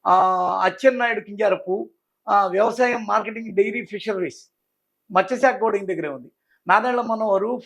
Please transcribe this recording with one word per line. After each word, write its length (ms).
ఆ, 80
అచ్చెన్నాయుడు 560
కింజారపు, 720
ఆ, 180
వ్యవసాయం, 600
మార్కెటింగ్, 500
డైరీ, 280
ఫిషరీస్, 680
మత్స్యశాఖ 480
కూడా 180
ఈయన 100
దగ్గరే 220
ఉంది. 240
నాదెండ్ల 340
మనోహరు, 640